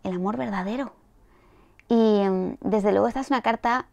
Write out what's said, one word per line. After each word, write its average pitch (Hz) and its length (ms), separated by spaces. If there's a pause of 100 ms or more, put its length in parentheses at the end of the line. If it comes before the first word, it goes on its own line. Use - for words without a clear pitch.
el 185 100
amor 190 240
verdadero. 226 560 (960)
Y, 220 320
em, 185 400
desde 202 300
luego 196 160
esta 269 120
es 269 100
una 262 140
carta 233 500